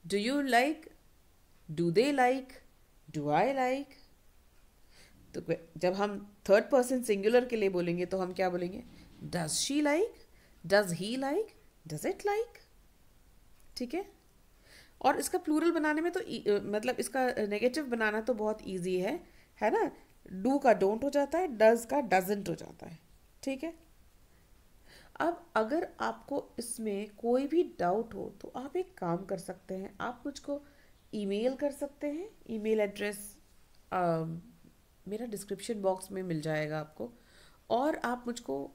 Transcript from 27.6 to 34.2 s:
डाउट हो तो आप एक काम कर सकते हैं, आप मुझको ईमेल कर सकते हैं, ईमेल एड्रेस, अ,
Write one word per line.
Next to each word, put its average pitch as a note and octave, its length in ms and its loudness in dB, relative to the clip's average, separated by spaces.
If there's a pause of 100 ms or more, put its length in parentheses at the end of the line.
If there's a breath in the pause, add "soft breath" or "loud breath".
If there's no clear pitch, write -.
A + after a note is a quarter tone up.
डाउट G3+ 340 0
हो - 280 -10
तो - 140 -16
आप C#4 220 -8
एक F#4 200 -6
काम F3+ 280 -4
कर F#3+ 120 -6
सकते F3+ 360 -12
हैं, F#3+ 280 -10
आप A#3+ 240 -8
मुझको C#4+ 360 -8 (520 loud breath)
ईमेल G#3+ 420 -2
कर C#4+ 160 -2
सकते C#4+ 360 -8
हैं, E4 220 -6 (200)
ईमेल A3 300 0
एड्रेस, G3+ 580 -4 (560)
अ, F#3+ 40 -2 (1120)